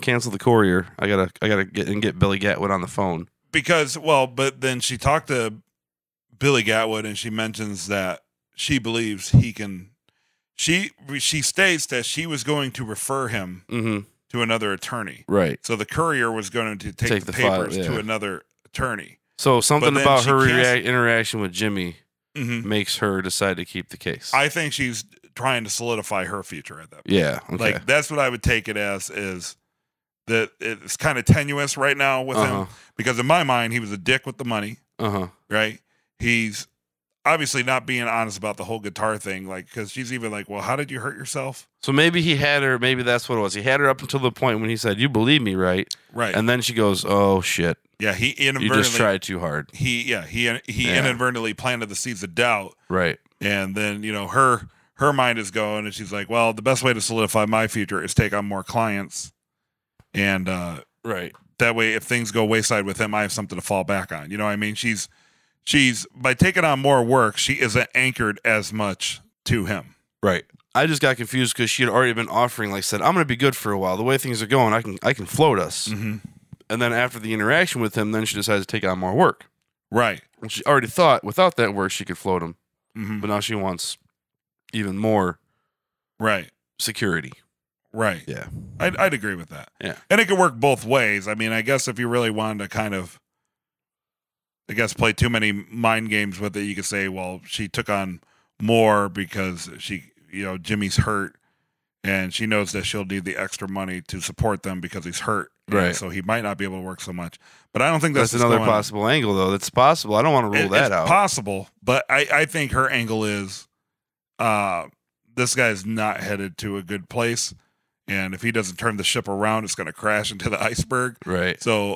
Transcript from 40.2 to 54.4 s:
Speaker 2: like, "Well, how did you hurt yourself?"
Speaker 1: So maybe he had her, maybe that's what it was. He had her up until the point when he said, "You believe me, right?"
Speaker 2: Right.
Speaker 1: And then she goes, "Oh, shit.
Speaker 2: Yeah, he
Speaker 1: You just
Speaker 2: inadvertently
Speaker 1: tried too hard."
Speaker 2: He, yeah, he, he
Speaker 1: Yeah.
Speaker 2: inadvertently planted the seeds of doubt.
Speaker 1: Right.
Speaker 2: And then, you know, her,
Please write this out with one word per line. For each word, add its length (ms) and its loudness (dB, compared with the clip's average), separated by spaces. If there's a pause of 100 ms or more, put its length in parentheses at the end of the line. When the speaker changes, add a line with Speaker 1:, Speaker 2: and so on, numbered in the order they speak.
Speaker 2:
like, 180 -10
"Well, 140 -8
how 140 -2
did 140 -6
you 100 -8
hurt 160 -8
yourself?" 500 -10 (160)
Speaker 1:
So 100 -2
maybe 300 6
he 140 2
had 260 2
her, 160 2
maybe 240 0
that's 260 2
what 100 0
it 40 2
was. 120 -2
He 80 -6
had 180 4
her 100 4
up 120 0
until 180 -2
the 100 2
point 300 0
when 100 0
he 60 -2
said, 240 0
"You 80 4
believe 340 2
me, 140 0
right?" 360 2 (200)
Speaker 2:
Right. 220 -2
Speaker 1:
And 140 2
then 140 4
she 120 -2
goes, 320 2
"Oh, 340 4
shit. 360 -2 (220)
Speaker 2:
Yeah, 160 0
he 140 0
Speaker 1:
You 40 -2
just 80 -8
Speaker 2:
inadvertently 580 2
Speaker 1:
tried 240 2
too 180 -6
hard." 340 -4
Speaker 2:
He, 280 -2
yeah, 220 -4
he, 260 -2 (160)
he 220 -2
Speaker 1:
Yeah. 120 2
Speaker 2:
inadvertently 520 0
planted 380 -4
the 40 -10
seeds 280 -8
of 120 -10
doubt. 400 0 (140)
Speaker 1:
Right. 300 2 (240)
Speaker 2:
And 320 -2
then, 280 -4
you 100 -6
know, 160 -6
her, 400 2 (260)